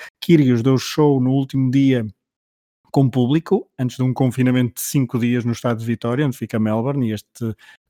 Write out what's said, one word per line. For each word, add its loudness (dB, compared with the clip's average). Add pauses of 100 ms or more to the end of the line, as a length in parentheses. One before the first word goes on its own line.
(200)
Kyrgios 4
deu 4
show 2
no 0
último -2
dia 2 (840)
com 4
público, 0
antes -6
de -2
um 0
confinamento 0
de -12
cinco -2
dias -2
no -2
estado -4
de -10
Vitória, -4
onde -4
fica -6
Melbourne, -2
e -4
este -10 (340)